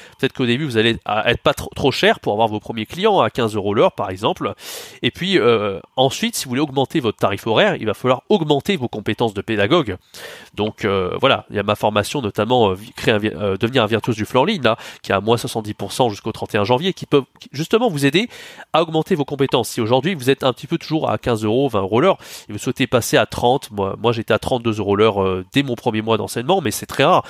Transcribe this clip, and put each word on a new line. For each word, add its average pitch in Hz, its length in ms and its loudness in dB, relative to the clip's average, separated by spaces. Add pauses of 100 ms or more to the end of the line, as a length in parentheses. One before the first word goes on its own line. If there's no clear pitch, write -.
(180)
Peut-être - 160 -2
qu'au 131 140 0
début, 123 180 2
vous 120 120 -2
allez 110 280 2
à, 107 240 -2
être 117 140 0
pas 151 100 2
tr-, - 220 -10
trop 139 160 0
cher 208 280 2
pour 113 140 -2
avoir 113 140 2
vos 107 120 -4
premiers 110 280 -8
clients 196 320 0
à 131 100 4
quinze 113 260 -2
euros 101 200 -2
l'heure, 170 160 2
par 98 180 -6
exemple. 110 460 -4 (480)
Et 117 80 0
puis, 185 260 0
euh, 104 420 2 (180)
ensuite, 135 380 0
si - 100 -6
vous 143 40 -10
voulez 123 120 -2
augmenter 139 380 -2
votre 117 200 -2
tarif 98 260 -2
horaire, 151 300 2
il - 100 -6
va 104 80 0
falloir 127 360 0
augmenter 165 460 2
vos 127 120 -4
compétences 107 480 -2
de 98 60 -6
pédagogue. 107 560 0 (580)
Donc, 107 280 -4
euh, 95 360 0
voilà, 120 320 2
il 110 40 -6
y 104 40 -2
a 101 40 0
ma 104 120 0
formation, 104 480 0
notamment, 107 480 2
euh, - 20 0
vi-, 101 200 -14
créer - 200 0
un 104 60 2
vi-, 104 160 -2
euh, 95 200 -2
devenir 113 280 0
un 104 40 0
virtuose 110 280 0
du 104 100 -4
flanc 127 160 2
en 143 40 4
ligne, 190 180 -2
là, 113 140 2 (260)
qui - 80 -2
est 98 40 2
à 95 60 2
moins 113 160 2
soixante-dix 107 380 -6
pour 101 160 -8
cent 127 180 2
jusqu'au 104 220 -8
trente - 240 -6
et - 20 2
un 104 60 2
janvier, 127 300 2
qui - 120 -12
peut 143 160 4 (300)
justement 220 380 0
vous 143 180 0
aider 180 220 0 (440)
à 160 80 4
augmenter 160 320 0
vos 147 120 0
compétences. 135 440 0
Si - 120 -4
aujourd'hui, 131 340 0
vous 131 160 0
êtes - 120 0
un 131 100 2
petit - 120 -14
peu 165 140 -2
toujours 147 320 -2
à 110 80 0
quinze 113 240 -2
euros, 127 260 2
vingt 107 120 0
euros 98 180 2
l'heure, 170 180 4 (320)
et 107 40 -12
vous 104 40 -8
souhaitez 127 300 -2
passer 127 300 2
à 113 100 4
trente, - 480 0
moi, 98 240 -4
moi 113 140 2
j'étais 110 200 0
à 107 60 2
trente-deux 117 400 -2
euros 101 160 2
l'heure, 101 260 4
euh, 92 300 0
dès 139 100 2
mon 131 140 -2
premier 110 260 -2
mois 110 140 0
d'enseignement, 120 460 -2
mais 123 100 -2
c'est - 140 -8
très - 180 0
rare. 160 260 4